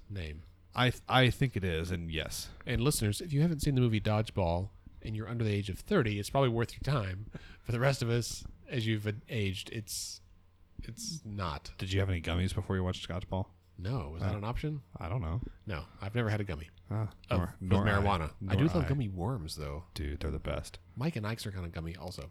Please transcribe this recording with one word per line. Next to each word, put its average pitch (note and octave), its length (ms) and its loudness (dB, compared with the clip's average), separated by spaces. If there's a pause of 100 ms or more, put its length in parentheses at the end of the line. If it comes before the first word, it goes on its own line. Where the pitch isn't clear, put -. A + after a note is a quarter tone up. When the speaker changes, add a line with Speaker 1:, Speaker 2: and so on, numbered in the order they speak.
Speaker 1:
name. E2 340 -6 (300)
Speaker 2:
I B2 180 4
th-, - 180 -10
I B2+ 200 8
think B2+ 280 2
it F#2+ 80 0
is, E2+ 260 0
and E2+ 180 -2
yes. - 380 -4 (180)
Speaker 1:
And A#2 160 0
listeners, A2+ 380 2
if F3 140 -4
you C#3 80 4
haven't D#3+ 200 2
seen C#3+ 140 2
the B2+ 60 6
movie A2 180 6
Dodgeball G2+ 680 2 (320)
and A2+ 120 -6
you're G#2+ 140 -4
under A#2 160 -2
the G#2+ 100 4
age G2+ 160 0
of F2 100 -6
thirty, A#2 380 4
it's G2+ 120 -2
probably C#3 200 6
worth A2+ 240 2
your - 200 -2
time. G2+ 320 -2 (380)
For A#2 100 -2
the A#2+ 80 0
rest C3+ 200 4
of A#2 80 2
us, A#2 360 0 (240)
as B2 180 0
you've G#2+ 260 2 (160)
aged, G2+ 420 -2
it's, - 500 -8 (640)
it's D#3+ 420 -8
not. F#2+ 520 -4
Speaker 2:
Did F#2 140 -4
you F#2+ 80 4
have G2 100 2
any F2 120 0
gummies F2 340 0
before F#2+ 220 0
you F#2 60 2
watched F2+ 260 -2
Dodgeball? F#2 380 -2 (300)
Speaker 1:
No. F#2+ 360 -4
Was G2 100 -6
Speaker 2:
Oh. G2 40 2
Speaker 1:
that G#2 80 0
an G2+ 100 -4
option? C#3+ 360 -2 (160)
Speaker 2:
I E2 120 -6
don't A#2 120 0
know. F2+ 200 -2 (260)
Speaker 1:
No. D#2+ 160 -4 (180)
I've G2+ 140 -6
never A#2 140 2
had G#2+ 100 2
a G#2 40 -2
gummy. D#2+ 260 -6 (220)
Speaker 2:
Ah, G#2+ 180 0 (220)
Speaker 1:
Of, F#2+ 80 4
Speaker 2:
nor, - 0 -
Speaker 1:
with - 220 -2
Speaker 2:
nor G2 260 4
I. G2+ 40 6
Speaker 1:
marijuana. G2 380 4 (180)
I F#2+ 80 4
do B2+ 100 6
Speaker 2:
Nor E3+ 100 4
Speaker 1:
love D#3 100 4
Speaker 2:
I. - 20 2
Speaker 1:
gummy C3+ 220 2
worms, F2+ 460 -2
though. C#2+ 300 -4 (100)
Speaker 2:
Dude, D2 240 -2
they're D#2 100 -2
the C#2+ 80 0
best. - 400 -4 (180)
Speaker 1:
Mike D3+ 200 0
and G#2 100 -2
Ike's A2+ 220 -4
are G2+ 40 -4
kinda F2+ 180 -4
gummy E2 260 -4
also. - 360 -8